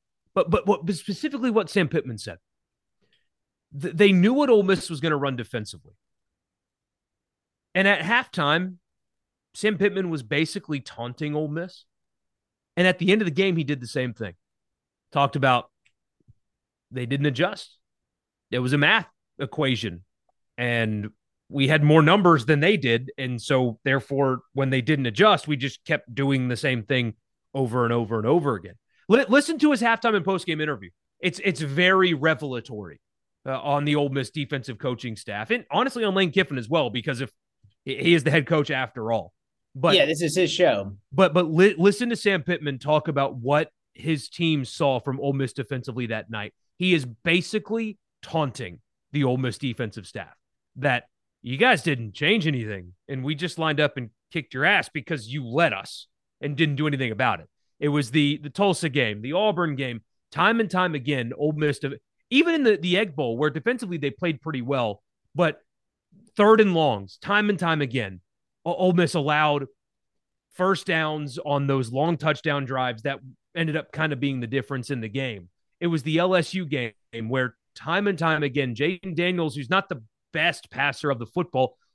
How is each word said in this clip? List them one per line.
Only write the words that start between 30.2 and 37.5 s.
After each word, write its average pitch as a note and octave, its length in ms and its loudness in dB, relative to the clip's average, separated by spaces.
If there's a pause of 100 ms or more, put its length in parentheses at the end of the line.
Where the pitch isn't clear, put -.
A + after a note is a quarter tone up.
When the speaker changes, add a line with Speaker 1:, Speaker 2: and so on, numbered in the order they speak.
Speaker 1:
postgame E3+ 380 -2
interview. D3 280 -6 (300)
It's, F3 240 -2
it's D3+ 180 0
very F3+ 520 4
revelatory, B2+ 840 -4 (480)
uh, C3 120 -6
on C#3+ 240 0
the D3 120 2
Ole C#3+ 140 0
Miss C3+ 200 -4
defensive C3+ 480 -8
coaching B2 380 -6
staff. G#2+ 340 -10
And A#3 220 -4
honestly, A#3+ 320 -2
on G3+ 100 0
Lane F#3+ 180 2
Kiffin F3+ 260 -2
as A#2 120 -8
well, D3 200 0
because A#2+ 300 -6
if C3 120 -8 (520)